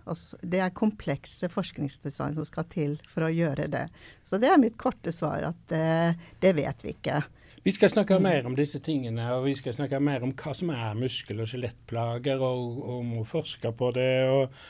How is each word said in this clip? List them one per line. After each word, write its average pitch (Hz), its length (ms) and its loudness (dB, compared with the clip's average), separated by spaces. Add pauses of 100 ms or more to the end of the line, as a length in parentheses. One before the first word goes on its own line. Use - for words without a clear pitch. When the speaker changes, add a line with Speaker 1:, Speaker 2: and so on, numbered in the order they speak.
Speaker 1:
Altså, - 360 -10
det 180 200 0
er 185 80 0
komplekse 180 800 -2
forskningsdesign 139 840 -6
som 151 100 -4
skal 165 240 -8
til 147 240 -2 (160)
for 165 160 -2
å 160 80 0
gjøre 151 360 0
det. 131 180 -4 (340)
Så - 160 -2
det 254 140 6
er 339 100 10
mitt 226 160 2
korte - 320 -2
svar, 151 320 -2
at, - 300 -6
eh, 165 420 2 (260)
det 185 140 6
vet - 280 -2
vi - 120 -8
ikke. 143 300 -2 (400)
Speaker 2:
Vi 190 60 4
skal 196 180 6
snakke 196 300 4
Speaker 1:
Mm. 185 40 4
Speaker 2:
mer 156 240 4
om 127 80 -2
disse 147 240 0
tingene, 117 540 -2
og 127 140 0
vi 139 80 2
skal 135 180 -4
snakke 139 280 -2
mer 139 220 2
om 127 100 -2
hva 143 220 -8
som 175 160 -2
er 117 240 -2
muskel- 113 460 -4
og 113 80 -2
skjelettplager, 120 920 -4
og, 123 380 -2
og 123 220 -6
om 120 160 -4
å 110 100 -4
forske 151 480 -4
på 123 200 2
det, 131 340 4
og, 135 220 4 (200)